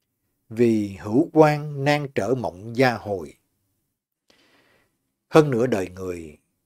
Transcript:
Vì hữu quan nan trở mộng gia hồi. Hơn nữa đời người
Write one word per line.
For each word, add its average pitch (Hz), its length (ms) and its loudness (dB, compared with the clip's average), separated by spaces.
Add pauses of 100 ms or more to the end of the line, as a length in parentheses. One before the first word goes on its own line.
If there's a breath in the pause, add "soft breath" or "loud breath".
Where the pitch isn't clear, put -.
(480)
Vì 110 520 0
hữu 113 320 0
quan 147 520 2
nan 147 300 0
trở 110 200 -2
mộng 107 420 -8
gia 127 180 2
hồi. 98 400 -8 (1900)
Hơn 151 220 6
nữa 120 160 0
đời 98 220 -4
người 90 500 -12 (260)